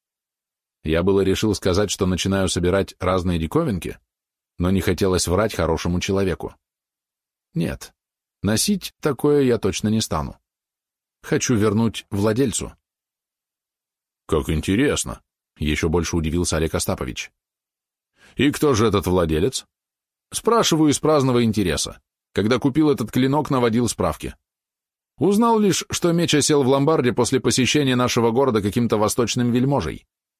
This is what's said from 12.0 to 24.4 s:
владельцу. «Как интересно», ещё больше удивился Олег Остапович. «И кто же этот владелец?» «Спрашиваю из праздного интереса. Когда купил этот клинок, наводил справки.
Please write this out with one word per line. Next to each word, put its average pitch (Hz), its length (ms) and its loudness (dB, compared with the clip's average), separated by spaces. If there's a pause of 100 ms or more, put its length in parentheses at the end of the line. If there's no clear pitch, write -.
владельцу. 107 640 -2 (1500)
«Как 76 220 0
интересно», 92 720 -2 (380)
ещё 76 300 -2
больше 85 260 -2
удивился 82 420 -2
Олег 80 180 -2
Остапович. 78 560 -6 (1040)
«И 143 160 2
кто 147 220 0
же 110 140 2
этот 95 200 0
владелец?» 90 580 0 (680)
«Спрашиваю 170 600 2
из 131 80 0
праздного 135 440 2
интереса. 101 580 -2 (320)
Когда 110 260 0
купил 147 300 2
этот 123 220 -2
клинок, 135 380 0
наводил 120 380 2
справки. 80 480 -4 (800)